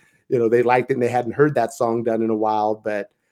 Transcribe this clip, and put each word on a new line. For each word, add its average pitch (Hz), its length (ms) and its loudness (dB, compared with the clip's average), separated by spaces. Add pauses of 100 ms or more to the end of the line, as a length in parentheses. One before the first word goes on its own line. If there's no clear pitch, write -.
(280)
you 131 100 0
know, 117 100 2
they 120 140 4
liked 123 280 2
it 139 40 0
and 123 80 -4
they 120 60 0
hadn't 117 240 -2
heard 147 220 2
that 117 200 -2
song 117 300 -2
done 113 180 0
in 113 80 0
a 110 60 0
while, 107 380 0
but 107 360 -8 (220)